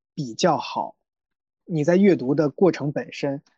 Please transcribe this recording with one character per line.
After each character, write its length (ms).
比 220
较 200
好。 400
你 180
在 120
阅 200
读 200
的 160
过 200
程 200
本 200
身， 300